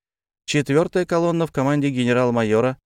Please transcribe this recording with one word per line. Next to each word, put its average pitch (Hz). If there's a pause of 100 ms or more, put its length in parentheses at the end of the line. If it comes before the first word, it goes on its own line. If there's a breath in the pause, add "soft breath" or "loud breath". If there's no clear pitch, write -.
(460)
Четвёртая 151
колонна 170
в -
команде 143
генерал-майора 123